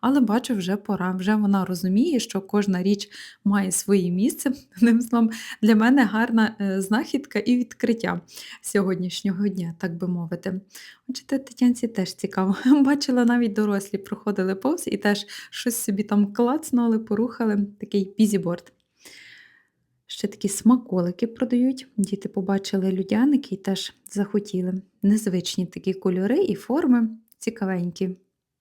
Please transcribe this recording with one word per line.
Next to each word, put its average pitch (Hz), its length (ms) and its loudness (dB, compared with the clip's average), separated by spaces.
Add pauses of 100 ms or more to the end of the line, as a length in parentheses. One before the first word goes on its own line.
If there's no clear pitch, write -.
Але 269 200 4
бачу, 233 340 2
вже 190 220 -2
пора, 185 360 -2
вже 190 220 0
вона 202 300 2
розуміє, 190 560 2
що - 200 -4
кожна 196 420 0
річ 202 280 0 (340)
має 196 280 2
своє 190 380 2
місце. 247 420 0 (120)
<laughs> - 120 -20
Одним 233 260 6
словом, 233 280 2 (320)
для 220 120 6
мене 240 300 6
гарна, 220 560 2
е, 196 220 -2
знахідка 214 560 -2
і 247 180 2
відкриття 226 640 -2 (420)
сьогоднішнього 190 840 -2
дня, 170 300 -6
так 170 180 -6
би 180 120 -6
мовити. 175 520 -6 (480)
Бачите, 262 300 -4
Тетянці 240 500 0
теж 190 260 -4
цікаво. 190 500 -2
<laughs> 269 200 6
Бачила, 262 400 2
навіть 240 280 2
дорослі 202 460 -2
проходили 196 560 -4
повз 269 320 -2
і - 100 -4
теж 202 300 0 (240)
щось - 260 -4
собі 202 260 -2
там 202 300 2
клацнули, 240 640 0
порухали. 220 680 0 (140)
Такий 196 380 -2
бізіборд. 185 540 0 (1300)
Ще - 220 -8
такі - 200 -6
смаколики 190 800 2
продають. 247 720 -2
Діти 196 320 -2
побачили 196 640 -2
людяники 214 640 0
і - 40 -8
теж - 360 -4 (180)
захотіли. 190 680 -2 (200)
Незвичні 190 640 0
такі - 280 -6
кольори 190 440 0
і 349 160 2
форми, 247 540 2 (300)
цікавенькі. 190 800 -4 (440)